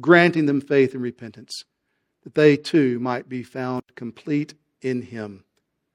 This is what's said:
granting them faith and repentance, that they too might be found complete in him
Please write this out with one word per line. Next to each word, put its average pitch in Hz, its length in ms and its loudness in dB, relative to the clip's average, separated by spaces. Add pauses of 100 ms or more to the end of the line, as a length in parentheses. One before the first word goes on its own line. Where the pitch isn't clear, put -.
granting 165 460 4
them 143 140 0
faith 135 340 0
and 127 80 -10
repentance, 117 600 -14 (580)
that - 120 -20
they 151 220 6
too 139 440 0
might 127 280 -6
be 127 140 -10
found 127 400 -8 (140)
complete 147 580 -8 (260)
in 127 220 -6
him 101 420 -16 (500)